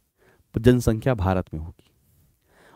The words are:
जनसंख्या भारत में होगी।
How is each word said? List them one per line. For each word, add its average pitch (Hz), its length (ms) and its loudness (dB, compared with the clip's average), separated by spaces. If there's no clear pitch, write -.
जनसंख्या 120 560 2
भारत 92 400 -2
में 80 80 -8
होगी। - 300 -18